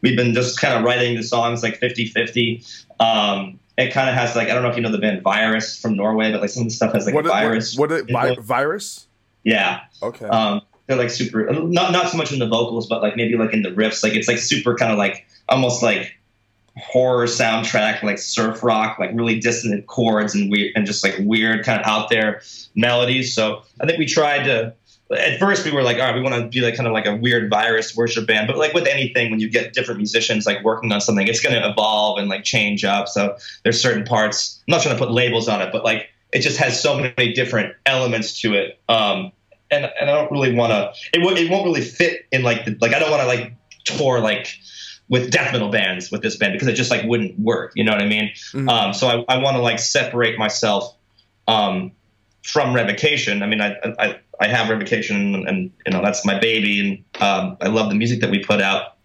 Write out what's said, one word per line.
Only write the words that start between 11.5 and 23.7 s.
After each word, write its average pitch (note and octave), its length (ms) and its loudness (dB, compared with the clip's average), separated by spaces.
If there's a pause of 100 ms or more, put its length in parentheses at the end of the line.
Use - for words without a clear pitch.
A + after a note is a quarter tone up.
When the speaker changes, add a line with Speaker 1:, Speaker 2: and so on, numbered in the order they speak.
Speaker 1:
not, E3+ 400 0
not F3 160 2
so - 80 -4
much D3 160 -2
in C#3 60 -2
the A#2+ 80 0
vocals, A2+ 400 0
but, - 160 -2
like, G#2 140 0
maybe, A#2 200 0
like, A2 160 0
in A2 100 2
the F#2+ 80 -2
riffs, G#2+ 320 0
like, G#2+ 120 0
it's, G#2+ 140 0
like, A#2+ 100 0
super A#2+ 360 0
kinda, A2+ 200 0
like, G2+ 320 -2 (220)
almost, B2 340 2
like, G#2 320 -2 (640)
horror B2+ 500 2
soundtrack, A2+ 760 0
like, G#2 160 -2
surf - 440 -4
rock, A2 360 0
like, F#2 160 -4
really A2+ 240 0
dissonant G#2+ 480 -2
chords G#2+ 480 0
and G2+ 160 2
weird, G2+ 240 0
and G#2+ 120 2
just, G#2 180 -4
like, F#2+ 160 0
weird A2 440 2
kinda A2 240 0
out A2 220 0
there A2 320 0 (320)
melodies. B2 580 2
So G#2+ 300 -2 (180)